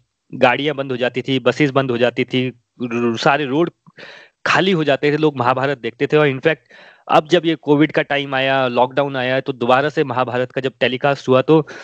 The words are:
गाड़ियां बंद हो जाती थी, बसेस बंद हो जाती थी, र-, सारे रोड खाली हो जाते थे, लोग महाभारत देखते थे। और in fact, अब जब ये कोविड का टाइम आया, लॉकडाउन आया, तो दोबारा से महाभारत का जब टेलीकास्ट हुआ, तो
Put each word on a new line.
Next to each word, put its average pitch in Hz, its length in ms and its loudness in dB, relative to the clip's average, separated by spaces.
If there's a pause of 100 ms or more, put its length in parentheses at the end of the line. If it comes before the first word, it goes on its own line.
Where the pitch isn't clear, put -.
(340)
गाड़ियां 135 420 0
बंद 139 140 -6
हो 127 60 -6
जाती 123 260 -4
थी, 135 160 -2
बसेस 123 320 0
बंद 135 200 0
हो 120 80 -2
जाती 120 260 0
थी, 127 360 -4 (220)
र-, 117 340 -2
सारे 147 280 0
रोड 147 260 -2 (760)
खाली 185 260 0
हो 160 120 0
जाते 143 280 0
थे, 151 40 0
लोग 151 200 0
महाभारत 127 420 -2
देखते 117 280 -6
थे। 151 100 0
और 151 120 4
in 131 100 -4
fact, 156 200 -2 (520)
अब 156 180 4
जब 165 180 2
ये 165 80 0
कोविड 151 380 2
का 156 100 0
टाइम 143 320 -4
आया, 135 340 0
लॉकडाउन 131 480 0
आया, 131 240 -2
तो 135 120 -4
दोबारा 127 360 2
से 151 160 -2
महाभारत 123 480 -4
का 135 80 -6
जब 127 200 -4
टेलीकास्ट 131 480 -2
हुआ, 127 140 4
तो 151 260 2 (160)